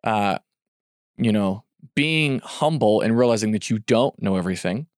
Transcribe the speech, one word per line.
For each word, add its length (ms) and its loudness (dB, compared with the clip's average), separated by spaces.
uh, 360 0
you 140 0
know, 340 -2
being 460 0
humble 600 0
and 180 0
realizing 340 2
that 180 -4
you 100 0
don't 400 0
know 160 0
everything 500 -4